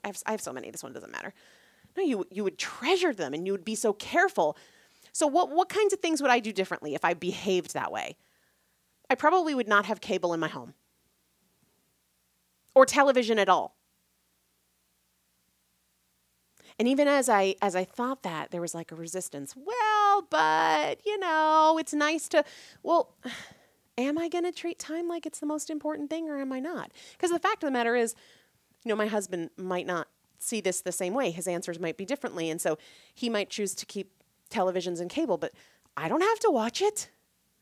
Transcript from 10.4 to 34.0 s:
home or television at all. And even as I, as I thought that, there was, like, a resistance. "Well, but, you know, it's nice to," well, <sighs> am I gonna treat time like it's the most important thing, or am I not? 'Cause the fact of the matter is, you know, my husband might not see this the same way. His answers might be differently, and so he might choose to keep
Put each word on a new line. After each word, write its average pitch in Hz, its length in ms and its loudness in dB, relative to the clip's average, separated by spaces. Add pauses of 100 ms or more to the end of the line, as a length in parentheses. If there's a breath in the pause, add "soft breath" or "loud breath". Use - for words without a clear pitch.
home 131 280 -10 (2000)
or 262 100 12
television 247 540 4
at 196 100 4
all. 160 260 4 (3000 soft breath)
And 220 100 2
even 277 200 4
as 277 200 4
I, 196 320 4
as 196 160 0
I 185 80 0
thought 247 380 -6
that, 160 300 -8
there 175 100 -4
was, 170 140 -6
like, 165 160 -12
a 165 40 -16
resistance. 160 600 -10
"Well, 415 760 2
but, 311 720 2
you 415 140 -4
know, 311 640 4
it's - 140 -6
nice 302 360 0
to," 302 140 4 (400 loud breath)
well, 330 320 2 (400 loud breath)
<sighs> - 420 -20
am 285 220 0
I 339 100 -2
gonna 349 220 -2
treat 339 260 -8
time 339 300 -6
like 339 180 -6
it's - 140 -10
the 302 80 -4
most 302 240 -4
important 302 400 -4
thing, 320 180 -6
or 294 80 -6
am 269 160 -6
I 262 60 -4
not? 294 320 -8 (260 loud breath)
'Cause 359 140 0
the 339 80 2
fact 415 240 -2
of 311 40 0
the 277 40 0
matter 240 240 2
is, 233 180 0 (680 soft breath)
you 233 60 -6
know, 214 60 0
my 214 120 0
husband 185 500 -4
might 180 300 -4
not 175 200 -4 (320)
see 220 220 -4
this 180 200 0
the 180 100 -6
same 180 220 -2
way. 247 180 0
His 170 160 -6
answers 175 320 -4
might 165 180 -4
be 196 80 -8
differently, 185 440 -6
and 160 120 -4
so 160 160 0 (360 soft breath)
he 240 160 -6
might 208 200 -2
choose 202 260 -4
to - 100 -12
keep - 260 -12 (380)